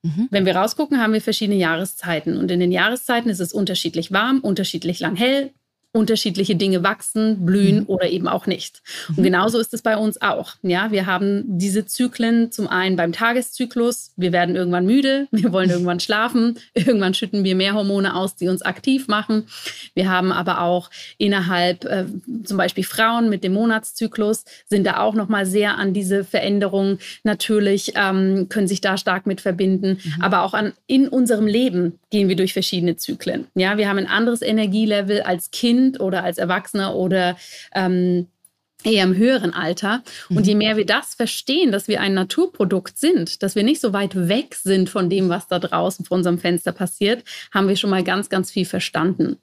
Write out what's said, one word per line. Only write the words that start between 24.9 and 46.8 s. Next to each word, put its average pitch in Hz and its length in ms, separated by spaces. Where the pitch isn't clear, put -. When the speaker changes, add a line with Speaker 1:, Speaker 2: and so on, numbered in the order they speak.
Speaker 2:
auch 214 140
nochmal 208 300
sehr 208 320
an 196 160
diese 196 300
Veränderungen 196 800
natürlich, 208 720
ähm, 190 520
können 196 200
sich 190 120
da 196 160
stark 190 300
mit 190 140
verbinden. 190 640
Speaker 1:
Mhm. 165 180
Speaker 2:
Aber 185 200
auch 190 120
an, 202 180
in 262 220
unserem 226 400
Leben 180 500
gehen 202 180
wir 185 80
durch 185 160
verschiedene 175 440
Zyklen. - 500
Ja, 190 200
wir 208 120
haben 202 100
ein 190 80
anderes 233 360
Energielevel 208 800
als - 280
Kind 240 300
oder 185 240
als 175 120
Erwachsener 190 580
oder, 180 420
ähm, 180 520
eher 208 200
im 185 120
höheren 220 380
Alter. 196 480
Und 175 120
Speaker 1:
Mhm. 202 40
Speaker 2:
je 208 100
mehr 214 220
wir 208 80
das 220 300
verstehen, 269 580
dass 202 160
wir 208 140
ein 196 120
Naturprodukt 190 840
sind, 277 440
dass 196 120
wir 208 80
nicht 285 180
so 214 140
weit 190 340
weg 240 340
sind 185 280
von 190 180
dem, 185 220
was 175 180
da 180 100
draußen 175 460
vor 180 140
unserem 175 200
Fenster 175 340
passiert, 202 500